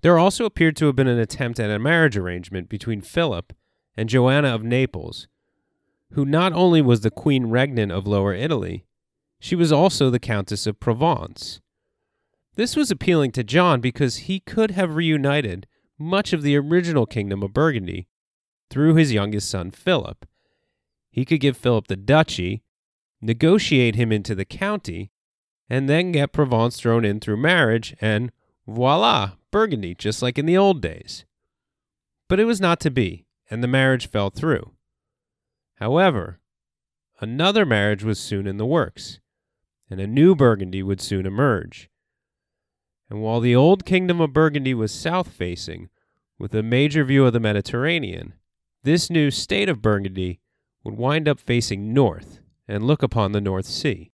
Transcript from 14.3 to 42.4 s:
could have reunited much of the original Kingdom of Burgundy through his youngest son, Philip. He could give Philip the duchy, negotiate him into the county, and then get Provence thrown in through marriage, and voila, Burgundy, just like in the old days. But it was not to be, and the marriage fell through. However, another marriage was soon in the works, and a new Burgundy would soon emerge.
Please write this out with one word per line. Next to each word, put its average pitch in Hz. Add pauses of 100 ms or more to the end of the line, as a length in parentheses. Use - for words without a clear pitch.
could 220
have 175
reunited 143 (320)
much 185
of 151
the 143
original 156
Kingdom 101
of 101
Burgundy 98 (640)
through 156
his 151
youngest 104
son, 92
Philip. - (840)
He 127
could 156
give 135
Philip 117
the 95
duchy, 98 (600)
negotiate 123
him 113
into 107
the 95
county, 101 (600)
and 135
then 175
get 143
Provence 123
thrown 117
in 104
through 107
marriage, 127
and 110 (360)
voila, 123 (140)
Burgundy, 135
just -
like 123
in 143
the 175
old 190
days. - (1040)
But 185
it 220
was 226
not 170
to 160
be, 101 (240)
and 117
the 123
marriage 131
fell 101
through. 147 (1040)
However, 117 (840)
another 170
marriage 104
was 110
soon 98
in 98
the 107
works, 135 (720)
and 95
a 98
new 143
Burgundy 98
would 95
soon 95
emerge. 101 (1300)